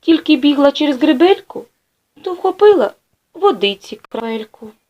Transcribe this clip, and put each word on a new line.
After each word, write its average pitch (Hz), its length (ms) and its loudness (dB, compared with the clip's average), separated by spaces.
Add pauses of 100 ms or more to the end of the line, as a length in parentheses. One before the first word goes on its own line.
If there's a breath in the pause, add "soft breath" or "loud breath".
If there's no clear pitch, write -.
Тільки 311 300 2
бігла 277 360 2
через 294 260 -4
гребельку, 302 680 0 (560)
то 370 120 -10
вхопила 370 600 2 (400)
водиці 208 640 -4
крапельку. 220 760 -12 (180)